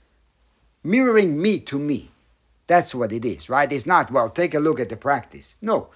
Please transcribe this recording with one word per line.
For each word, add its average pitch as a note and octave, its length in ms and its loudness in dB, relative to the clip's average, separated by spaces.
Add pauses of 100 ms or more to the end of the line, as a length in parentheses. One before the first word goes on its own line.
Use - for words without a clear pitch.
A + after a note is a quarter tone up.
(840)
mirroring G#3 560 4
me F#3+ 200 2
to C#3 180 -8
me. C#3+ 320 -4 (560)
That's E3+ 300 2
what A2+ 160 -2
it A2+ 120 -6
is, G#2 260 -6
right? C3+ 220 0
It's C3 140 -4
not, D3 260 2
"Well, A#2+ 180 0
take E3 260 -2
a D3 40 2
look D3+ 200 0
at A2 100 -4
the G#2 80 -10
practice." - 640 -6
No, E3 340 -4